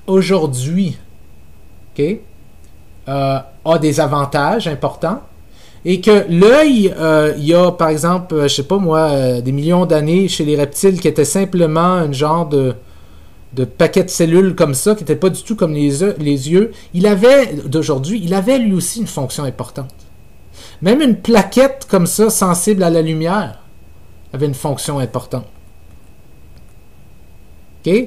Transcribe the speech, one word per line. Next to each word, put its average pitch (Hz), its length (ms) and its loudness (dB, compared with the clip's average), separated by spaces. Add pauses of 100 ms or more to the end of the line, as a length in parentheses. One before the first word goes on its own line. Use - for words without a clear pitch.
aujourd'hui, 170 920 0 (960)
ok, 147 120 -4 (1040)
euh, 139 300 -2 (260)
a 160 140 2
des 151 200 0
avantages 147 720 -2
importants, 160 540 -6 (600)
et 180 160 -2
que 208 280 4
l'œil, 220 680 4
euh, 156 400 2
il 147 100 -6
y 165 80 4
a, 175 180 4
par 170 160 0
exemple, 170 480 -2
euh, 147 80 0
je 139 100 0
sais 143 80 -4
pas 185 160 -2
moi, 160 320 2
euh, 127 300 0
des 127 100 -4
millions 165 340 0
d'années 165 440 2
chez 170 160 -4
les 147 100 0
reptiles 165 460 0
qui 165 80 0
était 151 160 2
simplement 175 560 0
un 175 320 0
genre 156 340 0
de, 135 300 0 (800)
de 127 100 -2
paquet 165 400 0
de 185 60 -10
cellules 175 440 2
comme 156 200 0
ça, 208 200 0
qui 208 80 -6
était 147 140 -2
pas 185 140 0
du - 120 -6
tout 214 140 -6
comme 160 180 -2
les 147 300 0
œ-, 202 160 -2
les 143 320 -2
yeux, 208 180 2 (240)
il 180 140 2
avait, 226 460 4 (120)
d'aujourd'hui, 151 560 -2
il 170 100 -4
avait 202 260 0
lui 214 160 0
aussi 180 260 -4
une 202 80 -6
fonction 147 340 -8
importante. 131 500 -10 (920)
Même 226 180 2
une 247 160 2
plaquette 233 720 2
comme 180 160 2
ça, 208 240 0
sensible 185 540 0
à 170 60 2
la 165 120 2
lumière, 160 560 -4 (760)
avait 143 140 -4
une 139 80 -4
fonction 143 460 -6
importante. 120 460 -8 (2500)
Ok ? 160 80 0 (140)